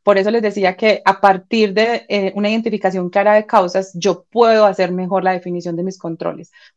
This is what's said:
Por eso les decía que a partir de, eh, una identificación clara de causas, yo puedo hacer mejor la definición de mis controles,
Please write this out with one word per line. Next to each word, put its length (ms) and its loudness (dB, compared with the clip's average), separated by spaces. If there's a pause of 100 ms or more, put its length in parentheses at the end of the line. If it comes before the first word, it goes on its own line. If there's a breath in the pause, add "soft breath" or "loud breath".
Por 120 4
eso 140 0
les 120 0
decía 340 -2
que 280 0
a 160 2
partir 540 2
de, 340 0
eh, 280 -2
una 140 -2
identificación 600 -4
clara 240 2
de 120 2
causas, 480 0
yo 360 -2
puedo 340 4
hacer 280 0
mejor 320 -4
la 80 0
definición 420 -8
de 80 -6
mis 160 -8
controles, 540 -10 (240 soft breath)